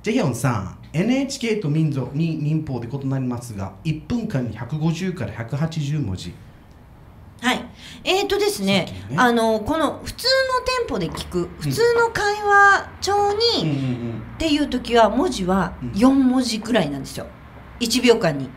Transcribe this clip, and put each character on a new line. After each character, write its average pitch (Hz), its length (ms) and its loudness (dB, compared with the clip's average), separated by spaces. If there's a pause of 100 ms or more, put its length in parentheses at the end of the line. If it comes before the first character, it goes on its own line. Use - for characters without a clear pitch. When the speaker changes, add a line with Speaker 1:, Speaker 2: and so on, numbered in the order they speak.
Speaker 1:
ジ 208 80 -2
ェ 233 40 0
ヒ 254 60 2
ョ 156 100 2
ン 113 40 -2
さ 131 180 0
ん。 95 240 -6 (160)
エ 170 120 0
ヌ 240 80 2
エ 269 100 2
イ 269 60 -2
チ - 100 -8
ケ 226 140 -4
ー 208 80 0
と 151 80 -4
民 151 240 2
族 127 240 -4
に 165 200 0
民 151 300 -2
放 123 140 -4
で 110 100 -8
異 135 160 -6
な 135 120 -2
り 131 80 -2
ま 123 140 -4
す 104 160 -12
が、 98 160 -8 (120)
一 156 100 -2
分 233 320 -4
間 123 220 -2
に 98 80 -8
百 - 220 -8
五 165 120 0
十 180 220 -4
か 120 120 -6
ら 95 80 -8
百 117 220 -8
八 160 260 -2
十 147 180 -2
文 95 180 -4
字。 87 180 -10 (1040)
Speaker 2:
は 240 140 0
い。 - 100 -6 (400)
え 370 180 2
ー 403 40 -2
と 403 120 0
で 415 80 2
す 208 160 -2
ね、 190 260 2
Speaker 1:
さ - 60 -12
っ - 20 -12
き - 60 -12
の - 80 -14
ね。 143 80 -4
Speaker 2:
あ 240 140 4
の、 226 280 2
こ 285 180 -2
の 262 240 0
普 - 120 -10
通 466 120 -8
の 523 380 2
テ 508 80 0 (120)
ン - 40 -4
ポ 240 100 -2
で 160 120 -2
聞 - 180 -10
く、 180 200 -2 (120)
普 147 80 -4
通 466 260 4
の 466 160 4
会 415 320 0
話 403 460 6 (120)
帳 403 320 2
に、 415 60 -2 (240)
Speaker 1:
う 160 40 0
ん。 147 40 2
う - 20 0
ん 135 40 0
う 135 40 -2
ん 135 40 -2
う - 20 -2 (280)
ん。 113 40 -8 (160)
Speaker 2:
っ - 40 -16
て 311 140 2
い 294 60 2
う 285 80 2
時 240 300 0
は、 220 140 8
文 277 200 0
字 196 140 -4
は 185 380 0
Speaker 1:
う 127 40 -8
ん。 120 80 -6
Speaker 2:
四 262 340 6
文 254 140 4
字 220 180 -2
く - 120 -4
ら 208 100 4
い 143 80 -2
な 139 80 -6
ん 135 40 -8
で 139 40 -10
す - 120 -10
よ。 - 80 -8 (520)
一 233 220 0
秒 233 160 8
間 165 200 2
に。 131 200 -6